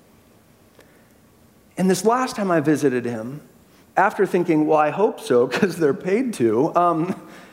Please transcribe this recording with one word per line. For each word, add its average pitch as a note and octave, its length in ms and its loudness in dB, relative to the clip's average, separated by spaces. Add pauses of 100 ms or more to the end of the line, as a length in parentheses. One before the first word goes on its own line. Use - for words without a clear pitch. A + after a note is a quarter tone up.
(1800)
And F#3 140 0
this F#3 160 0
last B3 300 0
time G3 160 -4
I E3 80 2
visited C3+ 440 0
him, A#2+ 380 -8 (560)
after G3 300 2
thinking, E3 400 0
"Well, D#3 100 4
I D3+ 140 2
hope G3+ 280 -2
so, B2 280 2
'cause E3+ 300 -2
they're D3 180 0
paid G#3+ 400 -4
to," A#2+ 400 0
um, F3 440 0 (340)